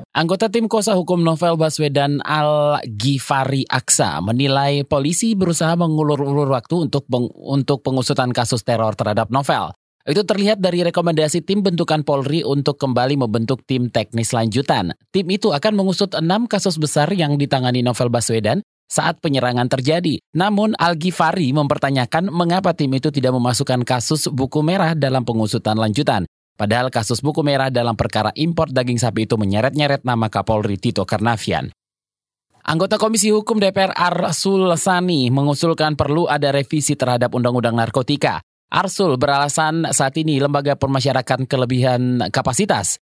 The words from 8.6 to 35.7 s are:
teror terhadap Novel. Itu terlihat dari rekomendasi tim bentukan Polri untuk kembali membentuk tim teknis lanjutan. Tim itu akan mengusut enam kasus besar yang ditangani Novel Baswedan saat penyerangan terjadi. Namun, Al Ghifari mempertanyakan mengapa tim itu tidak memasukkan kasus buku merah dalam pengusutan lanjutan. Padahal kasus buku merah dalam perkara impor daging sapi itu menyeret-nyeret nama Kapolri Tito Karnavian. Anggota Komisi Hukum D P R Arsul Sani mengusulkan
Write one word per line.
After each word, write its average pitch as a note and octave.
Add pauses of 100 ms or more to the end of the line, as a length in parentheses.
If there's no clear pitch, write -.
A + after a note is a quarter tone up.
teror A2
terhadap G#2+
Novel. B2+ (360)
Itu F3+
terlihat G3+
dari F3
rekomendasi E3
tim G3
bentukan D#3+
Polri D3
untuk C#3+
kembali C3
membentuk A#2+
tim B2
teknis A2+
lanjutan. A2+ (160)
Tim F#3
itu G#3
akan F#3+
mengusut F#3+
enam F#3+
kasus F#3+
besar D3+
yang D#3+
ditangani B2+
Novel A#2+
Baswedan A#2 (240)
saat D#3+
penyerangan B2
terjadi. D3 (120)
Namun, G#3
Al E3+
Ghifari E3
mempertanyakan C#3
mengapa F3
tim C#3
itu C3+
tidak C3
memasukkan B2
kasus C3
buku C3+
merah E3
dalam C3
pengusutan A2
lanjutan. A2 (340)
Padahal A#2
kasus A#2
buku D3+
merah C3+
dalam A#2+
perkara G#2+
impor E3
daging B2+
sapi A2
itu A#2+
menyeret-nyeret B2+
nama A2+
Kapolri G#2
Tito G#2+
Karnavian. G2+ (920)
Anggota E3+
Komisi G#3+
Hukum G#3+
D G3
P F#3+
R -
Arsul F3+
Sani F3+
mengusulkan D3+